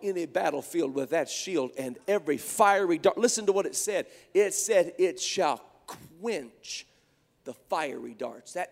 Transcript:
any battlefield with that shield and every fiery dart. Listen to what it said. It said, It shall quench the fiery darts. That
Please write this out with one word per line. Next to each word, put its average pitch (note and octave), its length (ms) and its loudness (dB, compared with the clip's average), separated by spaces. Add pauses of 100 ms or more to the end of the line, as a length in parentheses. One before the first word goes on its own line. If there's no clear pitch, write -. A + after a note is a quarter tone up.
any F#3 220 -2
battlefield D3 720 -2
with C3+ 160 -4
that D#3 180 0
shield D3 480 -4
and C3 220 -8 (100)
every D3+ 300 0
fiery G3 600 4
dart. F#3 200 2
Listen A3+ 280 2
to G3 60 4
what F#3+ 140 2
it - 100 -6
said. F#3+ 300 -2 (260)
It F#3+ 220 4
said, F3+ 440 2
It F3+ 220 2
shall D3 400 0 (260)
quench - 1000 -10 (600)
the B2+ 80 -10
fiery B2+ 580 -6
darts. A#2 400 -10
That F3+ 200 -6